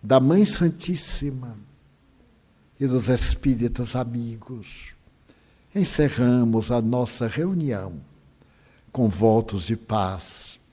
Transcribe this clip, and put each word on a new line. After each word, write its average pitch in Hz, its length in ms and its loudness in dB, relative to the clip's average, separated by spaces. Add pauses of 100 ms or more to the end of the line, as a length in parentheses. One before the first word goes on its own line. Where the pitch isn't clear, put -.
da 131 180 6
Mãe 170 260 6
Santíssima 143 1120 -2 (1200)
e 139 80 0
dos 123 220 0
espíritas 123 840 0
amigos, 117 960 -8 (800)
encerramos 123 1000 2
a 120 100 2
nossa 117 460 -2
reunião 117 720 -4 (920)
com 117 180 2
votos 107 540 2
de 113 120 -4
paz 95 840 -6 (140)